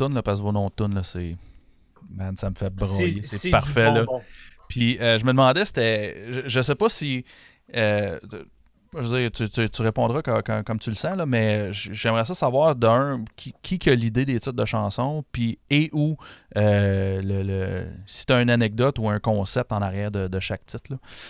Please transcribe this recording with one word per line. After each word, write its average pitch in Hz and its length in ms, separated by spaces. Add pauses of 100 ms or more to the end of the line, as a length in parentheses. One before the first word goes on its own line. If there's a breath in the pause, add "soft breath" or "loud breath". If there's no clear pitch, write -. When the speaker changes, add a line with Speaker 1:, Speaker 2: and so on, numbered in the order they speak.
Speaker 1:
tunes, 143 100
là, 117 80
parce 101 180
que 101 40
vos 104 80
noms 101 160
de - 40 (120)
tunes, 101 100
là, 92 80
c'est, 87 340 (720 soft breath)
man, 95 260
ça 98 140
me 92 40
fait 95 160
broyer. 95 520
Speaker 2:
C'est, - 0
Speaker 1:
C'est - 160
Speaker 2:
c'est 180 100
du 175 40
Speaker 1:
parfait, 113 400
là. 113 120
Speaker 2:
bonbon. 127 180 (460 loud breath)
Speaker 1:
Puis, 120 320
euh, 117 180
je 110 60
me 131 80
demandais, 135 320
c'était, 107 680
je, 127 160
je 127 160
sais 139 120
pas 214 140
si, 135 360 (520 soft breath)
euh, 104 420 (760)
je 156 60
veux 120 200
dire, 117 120
tu, 110 160
tu, 113 200
tu - 140
répondras 117 400
co-, 110 220
co-, 107 200
comme 110 140
tu 117 120
le 104 60
sens, 185 200
là, 170 100
mais 107 460
j-, - 200
j'aimerais 113 320
ça 180 100
savoir, 143 420
d'un, 120 480 (120)
qui, - 160 (260)
qui 160 120
a 131 40
l'idée 117 300
des 131 160
titres 131 120
de 117 120
chansons, 120 680
puis 117 260 (120)
et 147 220
où, 151 240 (400 loud breath)
euh, 98 680
le, 98 200
le, 95 440 (200)
si - 200
t'as 123 160
une 120 80
anecdote 117 480
ou 110 100
un 104 100
concept 107 540
en 104 100
arrière 101 280
de, 95 180
de 95 120
chaque - 260
titre, - 260
là. 131 40 (340 loud breath)